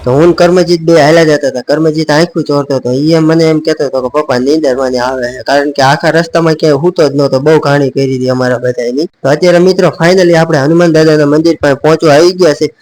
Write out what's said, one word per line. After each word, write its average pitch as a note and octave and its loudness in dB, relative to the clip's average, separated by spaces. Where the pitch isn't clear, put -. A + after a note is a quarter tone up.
તો B2 0
હું D3+ 4
ને F3 4
કર્મજીત F3 0
બે D#3+ 2
હાલ્યા E3 4
જતા D3 0
હતા. B2+ -8
કર્મજીત D#3 -2
આંખું D#3+ -2
ચોરતો C#3+ -2
હતો. A#2+ -4
ઈ C#3+ -2
એમ D#3+ 2
મને D#3+ 0
એમ D#3+ 0
કહેતો D#3 -4
હતો B2+ -4
કે - -
"પપ્પા C#3+ -2
નીંદર C#3 0
મને B2+ -2
આવે B2+ -4
છે." B2 -8
કારણ C#3+ -2
કે C#3 -2
આખા D3+ 0
રસ્તામાં E3 0
ક્યાંય D#3 0
સૂતો E3 0
જ C#3 -6
નહોતો. C#3 0
બહુ D3+ 2
ઘાણી C#3+ 0
કરી C3 -2
હતી B2+ -4
અમારા B2+ -2
બધાયની. B2 -4
તો - -8
અત્યારે F3 2
મિત્રો F3+ 2
finally F3 2
આપણે D#3+ 0
હનુમાન E3 2
દાદાના D#3 2
મંદિર D#3 0
પાસે C#3+ 0
પહોંચવા D3+ 0
આવી F3 4
ગયા F3+ 2
છે. D3 -4